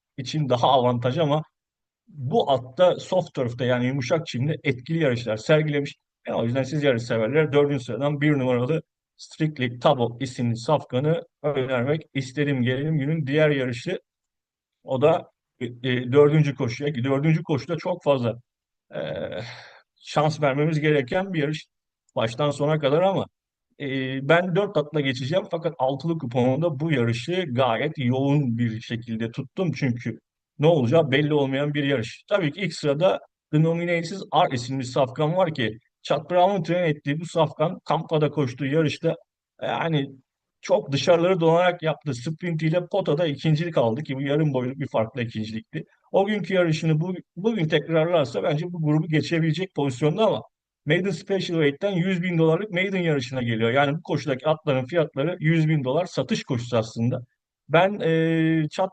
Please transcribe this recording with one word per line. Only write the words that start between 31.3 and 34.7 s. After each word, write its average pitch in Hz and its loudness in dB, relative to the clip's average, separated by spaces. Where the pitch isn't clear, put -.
olmayan 143 0
bir 147 0
yarış. 127 -2
Tabii 196 0
ki 202 -12
ilk 190 -4
sırada 156 0
The 151 4
Nominates'iz 170 -2
R 165 4
isimli 135 -4